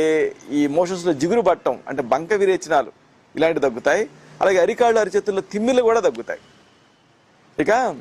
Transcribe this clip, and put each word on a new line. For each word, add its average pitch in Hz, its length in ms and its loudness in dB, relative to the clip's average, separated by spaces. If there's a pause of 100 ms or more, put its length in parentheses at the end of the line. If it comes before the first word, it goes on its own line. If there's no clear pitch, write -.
(600)
ఈ - 20 4 (160)
మోషన్స్లో 175 440 0
జిగురు 196 280 0
పట్టడం 147 280 -2 (140)
అంటే 139 100 -6 (120)
బంక 165 200 -2 (100)
విరేచనాలు 156 480 0 (440)
ఇలాంటివి 151 320 0
తగ్గుతాయి. 143 360 0 (380)
అలాగే 185 240 2
అరికాళ్ళు 226 380 2
అరిచేతుల్లో 196 400 -2 (100)
తిమ్మిళ్ళు 240 360 0
కూడా 226 180 2
తగ్గుతాయి. 113 340 -6 (1200)
ఇక 202 80 0 (300)